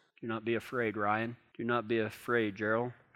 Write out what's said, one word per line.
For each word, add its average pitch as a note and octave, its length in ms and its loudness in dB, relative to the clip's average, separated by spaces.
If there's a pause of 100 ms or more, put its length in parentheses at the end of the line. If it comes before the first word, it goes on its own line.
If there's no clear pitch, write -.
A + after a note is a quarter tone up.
(220)
Do A#2+ 60 -6
not A2+ 160 -4
be A#2 120 0
afraid, A2 420 -2
Ryan. A2 380 0 (200)
Do A2+ 80 -6
not A#2 240 0
be A2+ 120 2
afraid, G#2+ 560 0
Gerald. A2+ 380 0 (220)